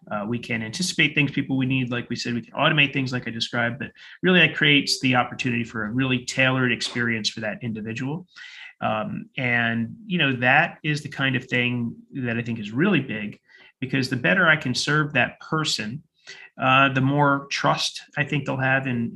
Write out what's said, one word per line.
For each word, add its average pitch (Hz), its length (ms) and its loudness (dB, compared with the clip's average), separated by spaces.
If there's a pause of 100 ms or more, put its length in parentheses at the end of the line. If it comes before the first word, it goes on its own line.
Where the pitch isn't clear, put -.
(120)
uh, 104 160 -4
we 120 120 -2
can 117 240 -4
anticipate 151 500 0
things 143 180 2
people - 260 -2
we 131 80 2
need, 131 260 0
like 117 180 -6
we 120 60 -4
said, 123 180 -4
we 120 80 -4
can - 120 -14
automate 143 400 4
things 131 180 -2
like 123 160 -4
I 113 40 -6
described, 117 480 -4
but 101 120 -10 (320)
really 180 160 6
that 160 160 6
creates 147 460 4
the 131 140 4
opportunity 120 500 0
for 110 200 -6
a 107 60 -6
really 127 340 0
tailored 131 460 2
experience 113 580 -2
for - 120 -6
that 104 200 -4
individual. 120 680 -6 (540)
Um, 110 560 -4
and, 117 580 0 (100)
you 180 120 -2
know, 139 200 2
that 139 460 4
is 147 180 -2
the 143 80 -10
kind 135 260 -2
of 131 100 -4
thing 123 500 -2 (300)
that 117 120 -2
I 117 40 -2
think 113 180 -6
is 104 120 -10
really 156 300 2
big, 107 380 -8 (400)
because 131 300 -2
the 135 60 -2
better 170 320 2
I 156 100 6
can 131 180 -2
serve 147 380 0
that 120 260 0
person, 147 640 -4 (540)
uh, 131 320 6
the 131 120 0
more 139 500 2
trust - 500 -2 (160)
I 147 60 0
think 139 220 -2
they'll 135 100 -4 (180)
have 135 140 0
in, 120 280 -2